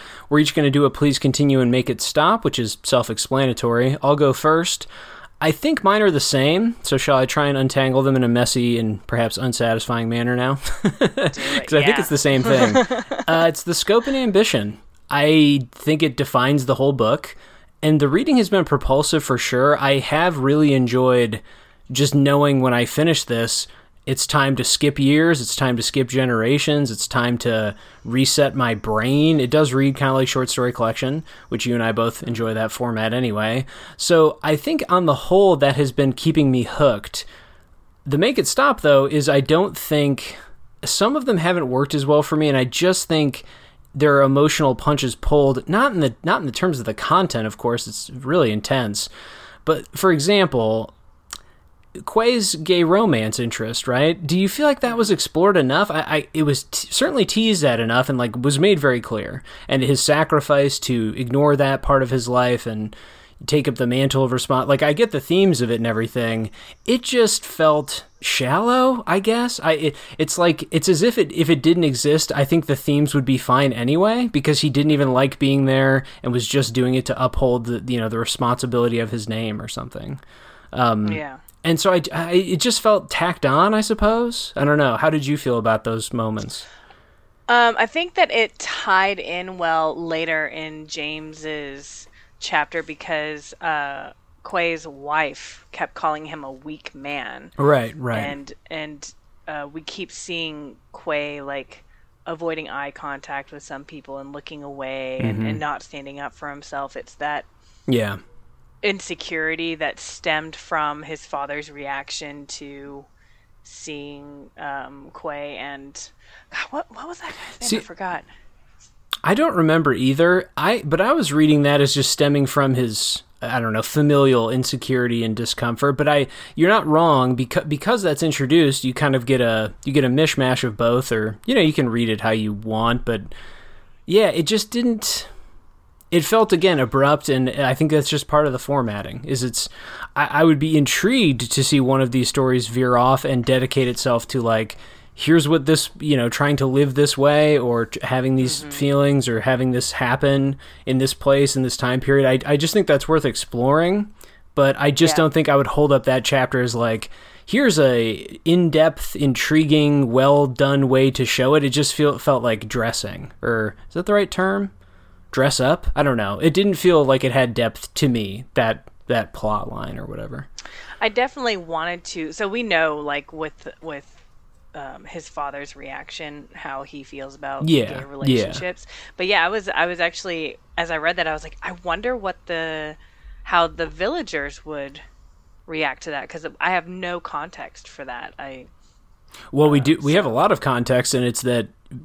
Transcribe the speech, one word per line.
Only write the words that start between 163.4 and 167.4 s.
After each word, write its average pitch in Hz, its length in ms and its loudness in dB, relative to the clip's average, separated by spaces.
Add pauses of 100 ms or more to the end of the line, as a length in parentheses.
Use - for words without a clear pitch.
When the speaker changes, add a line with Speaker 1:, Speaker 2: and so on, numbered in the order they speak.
Speaker 1:
or 110 320 -2 (140)
is - 60 -20
that 180 120 -6
the 208 80 2
right 202 160 2
term? 196 400 -2 (640)
Dress 135 280 0
up? 139 340 0
I 147 80 0
don't 135 140 2
know. 101 240 -4
It 156 140 2
didn't 196 200 2
feel 165 300 4
like 131 180 2
it 131 100 0
had 127 200 2